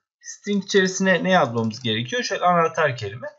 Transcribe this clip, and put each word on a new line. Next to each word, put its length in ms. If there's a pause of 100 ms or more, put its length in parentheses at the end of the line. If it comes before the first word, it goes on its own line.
(220)
String 420
içerisine 600
ne 80
yazmamız 480
gerekiyor? 440
Şöyle 200
anahtar 540
kelime. 300 (120)